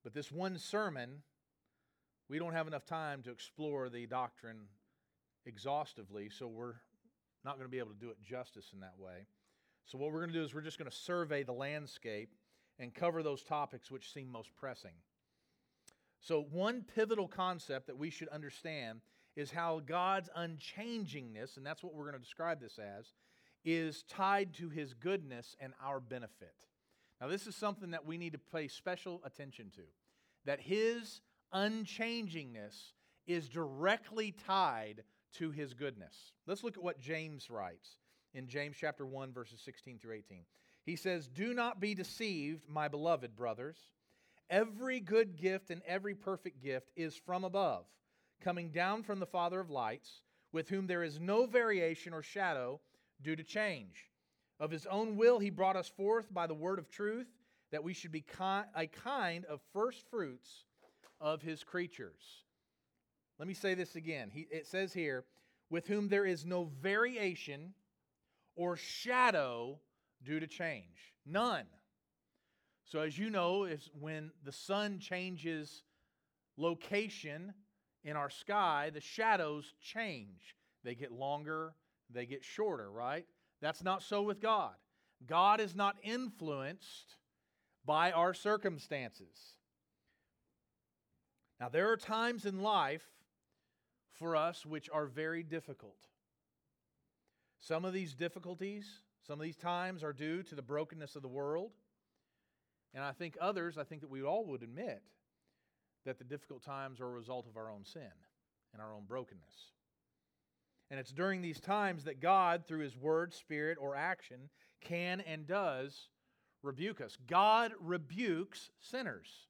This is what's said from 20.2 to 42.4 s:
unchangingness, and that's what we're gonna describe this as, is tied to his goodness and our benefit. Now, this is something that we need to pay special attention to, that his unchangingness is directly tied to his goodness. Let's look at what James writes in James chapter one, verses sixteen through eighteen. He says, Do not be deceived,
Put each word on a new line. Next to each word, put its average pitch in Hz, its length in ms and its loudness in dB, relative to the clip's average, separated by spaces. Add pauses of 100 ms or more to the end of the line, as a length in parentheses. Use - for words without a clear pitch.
unchangingness, 156 1200 -6
and 135 80 -14
that's 156 180 -6
what 175 100 -8
we're 151 120 -8
gonna 143 140 -8
describe 160 420 -2
this 113 180 -14
as, 101 340 -10 (520)
is 160 380 0
tied 196 520 2
to 170 140 -8
his 147 240 -6
goodness 135 680 -4
and 131 140 -10 (100)
our 139 160 -2
benefit. 117 560 -10 (680)
Now, 127 60 -4
this 202 200 -4
is 202 100 -10
something 202 340 -2
that 156 140 -6
we 165 120 -6
need 170 140 -6
to 151 80 -10
pay 151 300 -6
special 180 560 -6
attention 120 500 -12
to, 98 60 -18 (640)
that 139 160 0
his 220 580 2 (340)
unchangingness 196 1400 -2 (340)
is 165 220 0
directly 180 840 2 (140)
tied 113 560 2 (300)
to 160 180 -2
his 143 220 -4
goodness. 117 580 -8 (160)
Let's 202 160 -4
look 214 140 -4
at 175 60 -8
what 160 180 -2
James 156 480 -6
writes 92 480 -8 (360)
in 131 140 -8
James 143 320 -4
chapter 147 260 -2
one, 131 280 -6
verses 117 260 -10
sixteen 127 400 -16
through 113 140 -10
eighteen. 98 320 -14 (400)
He 170 100 -2
says, 170 320 0
Do 190 260 -2
not 233 280 0
be 208 120 2
deceived, 160 760 -4